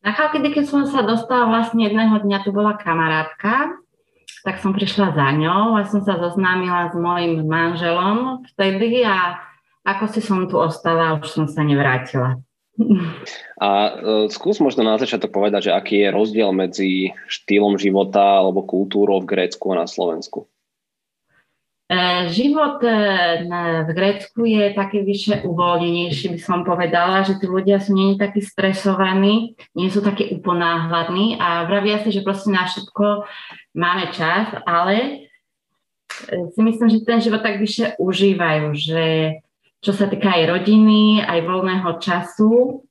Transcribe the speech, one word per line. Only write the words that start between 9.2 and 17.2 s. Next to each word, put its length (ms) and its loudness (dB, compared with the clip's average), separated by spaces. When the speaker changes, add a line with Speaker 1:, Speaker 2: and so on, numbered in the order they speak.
Speaker 1:
ako 160 -2
si 160 -2
som 240 -2
tu 160 0
ostala, 560 0
už 160 -10
som 160 -2
sa 160 -2
nevrátila. 720 0
Speaker 2:
A, 160 0
e, 180 2
skús 320 -2
možno 240 2
na 160 2
začiatok 320 -4
povedať, 400 0
že 0 -
aký 240 0
je 160 4
rozdiel 400 2
medzi 720 -2